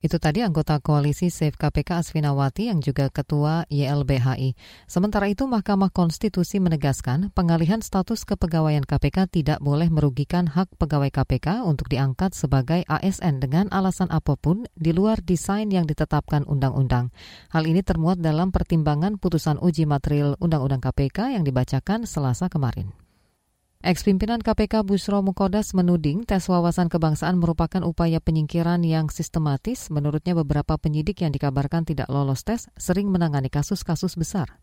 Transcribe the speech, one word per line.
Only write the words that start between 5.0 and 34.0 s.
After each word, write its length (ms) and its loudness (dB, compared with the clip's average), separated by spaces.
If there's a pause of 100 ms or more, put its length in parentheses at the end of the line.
itu, 160 -2
Mahkamah 480 0
Konstitusi 640 0
menegaskan 720 0
pengalihan 480 2
status 480 -4
kepegawaian 560 0
K 160 0
P 160 0
K 160 2
tidak 320 0
boleh 240 2
merugikan 640 0
hak 240 -2
pegawai 320 0
K 160 0
P 160 -2
K 240 -2
untuk 240 0
diangkat 480 0
sebagai 560 0
A 80 0
S 240 -2
N 160 0
dengan 320 0
alasan 400 0
apapun 640 0
di 160 0
luar 320 2
desain 480 -2
yang 160 2
ditetapkan 640 0
undang-undang. 640 0 (400)
Hal 80 2
ini 160 2
termuat 400 0
dalam 320 0
pertimbangan 640 0
putusan 480 0
uji 240 2
material 560 0
undang-undang 400 0
K 80 -2
P 80 -2 (160)
K 160 -2
yang 160 0
dibacakan 560 0
Selasa 480 -2
kemarin. 400 -2 (920)
Ex-pimpinan 560 0
K 160 0
P 160 0
K 80 2
Bushro 400 0
Mukodas 560 0
menuding 480 2
tes 240 -2
wawasan 400 2
kebangsaan 480 0
merupakan 480 0
upaya 400 0
penyingkiran 560 0
yang 320 0
sistematis. 800 -4
Menurutnya, 480 0
beberapa 400 0
penyidik 400 -2
yang 160 -2
dikabarkan 480 0
tidak 240 -4
lolos 400 -2
tes 320 -6
sering 320 0
menangani 400 0
kasus-kasus 640 -2